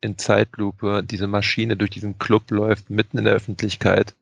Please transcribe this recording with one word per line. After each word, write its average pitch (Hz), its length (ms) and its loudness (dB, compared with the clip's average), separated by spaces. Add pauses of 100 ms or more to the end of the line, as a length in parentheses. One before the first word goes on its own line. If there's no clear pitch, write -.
in 104 180 -6
Zeitlupe 101 840 0
diese 98 220 -6
Maschine 101 500 -2
durch 98 140 0
diesen 101 300 -10
Club - 320 2
läuft, 104 400 0
mitten 107 260 0
in 107 80 0
der 107 80 4
Öffentlichkeit. 104 880 0